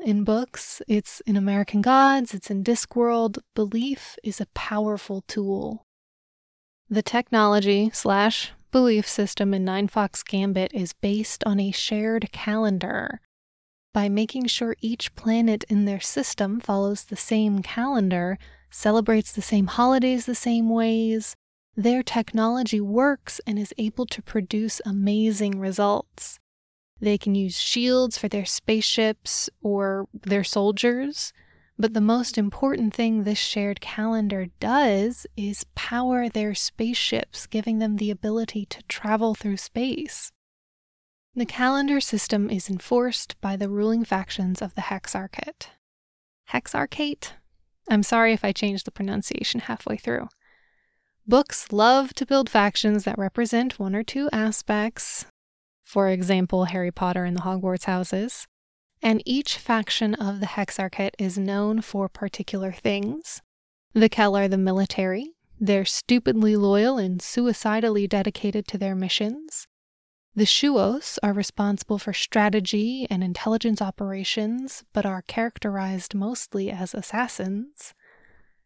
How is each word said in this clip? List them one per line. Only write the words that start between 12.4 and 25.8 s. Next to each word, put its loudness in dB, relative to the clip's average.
By 2
making 0
sure -2
each -6
planet 2
in 4
their -2
system -4
follows -2
the -10
same 2
calendar, 0
celebrates 2
the -4
same 2
holidays 4
the -2
same 2
ways, 2
their 2
technology 0
works 2
and -2
is -4
able -2
to -8
produce -2
amazing 2
results. -2